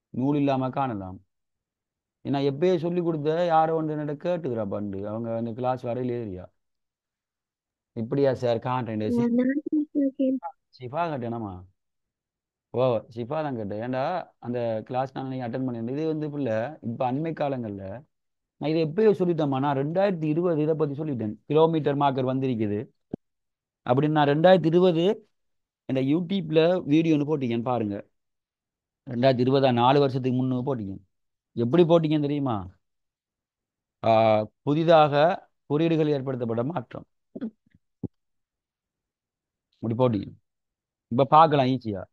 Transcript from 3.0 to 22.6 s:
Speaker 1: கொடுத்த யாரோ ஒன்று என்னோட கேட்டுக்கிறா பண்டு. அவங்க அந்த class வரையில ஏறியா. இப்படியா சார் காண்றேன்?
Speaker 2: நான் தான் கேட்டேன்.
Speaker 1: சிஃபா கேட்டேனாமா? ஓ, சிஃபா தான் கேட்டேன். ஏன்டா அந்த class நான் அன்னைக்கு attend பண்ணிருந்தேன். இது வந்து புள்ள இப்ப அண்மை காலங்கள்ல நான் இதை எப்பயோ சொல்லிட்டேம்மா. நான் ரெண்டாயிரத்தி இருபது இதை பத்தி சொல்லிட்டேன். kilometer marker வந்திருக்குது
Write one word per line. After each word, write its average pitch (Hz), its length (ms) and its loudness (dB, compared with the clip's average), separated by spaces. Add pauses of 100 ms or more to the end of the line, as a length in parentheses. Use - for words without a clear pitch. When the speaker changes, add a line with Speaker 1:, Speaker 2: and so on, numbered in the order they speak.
Speaker 1:
கொடுத்த 165 440 0
யாரோ 160 300 4
ஒன்று 160 200 -2
என்னோட 151 200 -6 (100)
கேட்டுக்கிறா 143 440 -4
பண்டு. 101 380 -6
அவங்க 113 280 -6
அந்த 113 160 -4
class 123 340 -4
வரையில 120 360 -4
ஏறியா. 92 240 -10 (1500)
இப்படியா 135 380 0
சார் 120 240 0
காண்றேன்? 113 580 -2
Speaker 2:
நான் 240 200 0
தான் 254 260 0 (320)
கேட்டேன். 269 440 0 (420)
Speaker 1:
சிஃபா 127 220 -6 (100)
கேட்டேனாமா? 117 420 -6 (1160)
ஓ, 120 140 0 (320)
சிஃபா 120 260 -6
தான் 143 140 -4
கேட்டேன். 104 260 -6
ஏன்டா 131 580 -6
அந்த 120 460 -4
class 131 280 -4
நான் 135 120 -10
அன்னைக்கு 131 220 -8
attend 131 200 -6
பண்ணிருந்தேன். 117 240 -6
இது 151 160 -4
வந்து 151 220 -4
புள்ள 135 520 -4
இப்ப 120 300 -4
அண்மை 156 220 -4
காலங்கள்ல 117 760 -6 (480)
நான் 143 120 -4
இதை 160 160 0
எப்பயோ 202 260 4
சொல்லிட்டேம்மா. 160 480 0
நான் 143 180 0
ரெண்டாயிரத்தி 170 460 -2
இருபது 160 380 0
இதை 156 140 0
பத்தி 147 260 -2
சொல்லிட்டேன். 113 320 -4 (120)
kilometer 151 520 2
marker 131 360 0
வந்திருக்குது 110 460 -2 (1120)